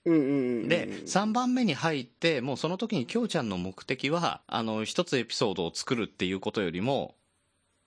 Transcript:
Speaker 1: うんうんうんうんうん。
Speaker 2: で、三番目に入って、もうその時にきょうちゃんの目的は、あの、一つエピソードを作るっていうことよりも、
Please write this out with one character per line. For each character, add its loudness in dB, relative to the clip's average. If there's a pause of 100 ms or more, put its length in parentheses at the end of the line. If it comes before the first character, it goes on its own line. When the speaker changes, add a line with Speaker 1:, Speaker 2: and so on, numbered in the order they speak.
Speaker 1:
う 4
ん 6
う 8
ん 6
う 4
ん 2
う 2
ん 0
う -4
ん。 -4
Speaker 2:
で、 -2
三 2
番 2
目 2
に 4
入 0
っ -8
て、 0
も -2
う -2
そ 0
の -2
時 -2
に 0
き -4
ょ 0
う 0
ち -2
ゃ 0
ん -2
の -2
目 -6
的 -2
は、 -2
あ -2
の、 -2
一 0
つ 0
エ 2
ピ -8
ソ 2
ー -8
ド 0
を -2
作 -2
る 2
っ -2
て -4
い 0
う -2
こ -4
と -2
よ 0
り -4
も、 -2 (720)